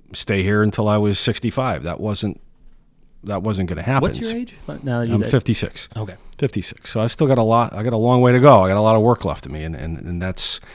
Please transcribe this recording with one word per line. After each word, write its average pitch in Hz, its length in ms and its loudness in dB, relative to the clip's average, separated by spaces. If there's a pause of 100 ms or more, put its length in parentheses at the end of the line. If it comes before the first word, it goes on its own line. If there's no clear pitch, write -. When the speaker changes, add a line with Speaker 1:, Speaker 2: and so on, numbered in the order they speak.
(120)
Speaker 1:
stay 98 300 -2
here 104 200 2
until 107 260 0
I 107 100 2
was 104 200 0
sixty-five. 113 640 -2
That 82 180 -8
wasn't, 104 400 -4 (840)
that 101 180 -6
wasn't 98 260 -2
gonna 85 140 -6
happen. 127 200 0
Speaker 2:
What's - 180 -4
your 226 160 -6
age? 240 180 -10 (280)
Now 123 180 -4
that 117 80 -4
you 117 60 -2
Speaker 1:
I'm 104 60 2
Speaker 2:
that 113 100 -4
Speaker 1:
fifty-six. - 680 -2
Speaker 2:
Okay. 104 180 -10 (240)
Speaker 1:
Fifty-six. - 520 -6
So 113 100 -4
I 117 80 0
still - 180 -2
got 131 120 2
a 113 40 2
lot, 113 300 2
I 104 100 -8
got 120 100 -2
a 113 40 -2
long 120 240 4
way 123 120 6
to 123 80 4
go. 123 220 10
I 95 60 4
got 95 80 2
a 104 40 2
lot 110 160 6
of 107 60 4
work 117 220 2
left 76 220 -4
of 67 60 -10
me, 78 120 -8
and, 80 100 -6
and, 76 240 -8
and 87 240 -8
that's, - 380 -6 (140)